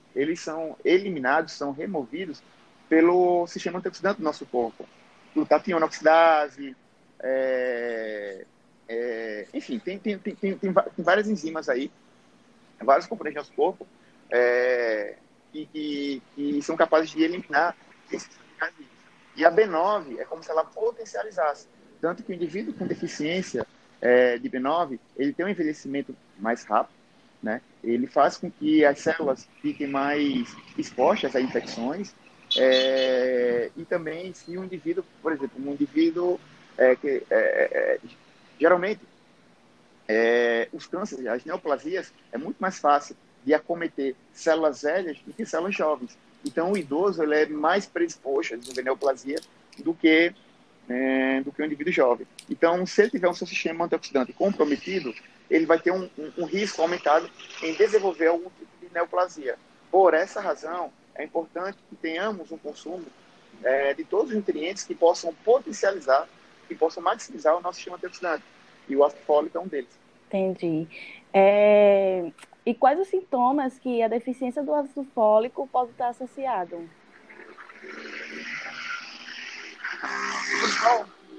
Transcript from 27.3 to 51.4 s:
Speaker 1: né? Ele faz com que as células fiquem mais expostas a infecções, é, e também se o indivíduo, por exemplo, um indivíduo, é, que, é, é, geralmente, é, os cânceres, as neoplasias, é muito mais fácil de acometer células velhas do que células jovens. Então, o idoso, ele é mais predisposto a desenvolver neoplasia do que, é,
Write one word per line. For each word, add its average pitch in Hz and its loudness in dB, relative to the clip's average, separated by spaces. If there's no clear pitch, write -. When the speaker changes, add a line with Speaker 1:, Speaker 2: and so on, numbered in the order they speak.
Speaker 1:
né? 110 -4
Ele 120 0
faz - 2
com 180 -8
que 151 2
as 143 6
células 160 -2
fiquem 147 -6
mais 139 -2
expostas 147 0
a 127 2
infecções, 131 -6
é, 127 2
e 165 -12
também 170 -6
se 170 -12
o 190 -8
indivíduo, 180 -6
por 156 0
exemplo, 135 -6
um 139 -6
indivíduo, 160 0
é, 127 8
que, 139 -2
é, - -
é, - 2
geralmente, 180 4
é, 117 4
os - -12
cânceres, 151 -8
as 120 -6
neoplasias, 160 -4
é 117 -8
muito 165 -8
mais 185 -4
fácil 147 2
de 139 4
acometer 151 -4
células 156 0
velhas 160 -2
do - -20
que 226 -8
células 180 -4
jovens. 151 -4
Então, 165 -2
o 208 0
idoso, 165 -2
ele 151 2
é 151 4
mais 156 0
predisposto 165 -4
a 117 -10
desenvolver 127 -10
neoplasia 135 -2
do 165 -4
que, 165 4
é, 131 0